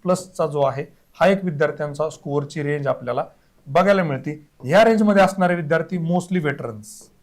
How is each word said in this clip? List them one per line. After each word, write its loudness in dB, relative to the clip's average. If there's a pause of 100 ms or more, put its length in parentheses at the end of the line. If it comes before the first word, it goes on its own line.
प्लसचा -2
जो -2
आहे, -2 (340)
हा 4
एक 2
विद्यार्थ्यांचा -4
स्कोअरची -6
रेंज -4
आपल्याला -4 (420)
बघायला 2
मिळते. -6 (160)
ह्या 6
रेंजमध्ये 4
असणारे 2
विद्यार्थी -2
mostly -2
वेटरन्स -8 (140)